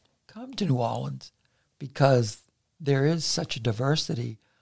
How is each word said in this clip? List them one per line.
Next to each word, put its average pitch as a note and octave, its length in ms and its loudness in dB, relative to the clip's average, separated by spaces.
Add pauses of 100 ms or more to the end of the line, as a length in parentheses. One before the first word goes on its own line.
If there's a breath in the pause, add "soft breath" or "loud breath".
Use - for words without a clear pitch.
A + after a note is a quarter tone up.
(260)
come B3+ 280 -16
to G#3 120 -2
New C3+ 100 2
Orleans B2 560 -4 (460)
because C3 640 2 (360)
there C#3 280 2
is D#3+ 180 2
such - 320 -2
a B2 40 -8
diversity A#2+ 800 -2 (220)